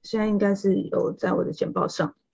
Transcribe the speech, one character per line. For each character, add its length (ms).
现 180
在 60
应 120
该 160
是 200
有 380
在 200
我 120
的 80
简 200
报 160
上。 260